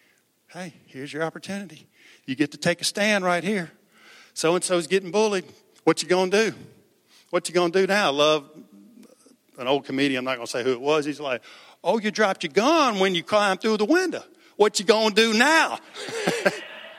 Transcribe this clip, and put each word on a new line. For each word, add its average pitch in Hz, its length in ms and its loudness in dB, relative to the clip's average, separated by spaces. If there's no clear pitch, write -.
hey, 175 260 -14
here's 135 240 -14
your 147 100 -6
opportunity. 175 680 -10
You 131 100 -6
get 147 160 -2
to - 60 -18
take 175 240 -2
a - 20 -14
stand 202 420 0
right 175 180 0
here. 185 280 -4
So-and-so's 175 540 0
getting 190 240 -2
bullied. 202 340 0
What 160 180 2
you 156 60 -8
gonna 185 240 2
do? 208 240 2
What 175 200 -2
you 160 40 -12
gonna 175 200 2
do 190 120 2
now?" 196 220 0
I 139 40 0
love 147 380 2
an 123 100 -10
old 139 180 0
comedian, 135 340 0
I'm 123 60 -6
not 131 100 -2
gonna 117 120 -10
say 123 160 -4
who 131 80 0
it 120 100 -2
was. 147 240 0
He's 135 140 -6
like, 135 240 -6
"Oh, 202 160 0
you 208 100 -4
dropped 196 340 -2
your 156 80 -6
gun 247 480 2
when 190 140 2
you 165 100 -2
climbed 202 380 0
through 220 160 0
the 214 80 0
window. 330 380 0
What 208 240 2
you 190 60 -6
gonna 220 280 4
do 220 200 4
now?" 277 520 4
<laughs> - 680 -4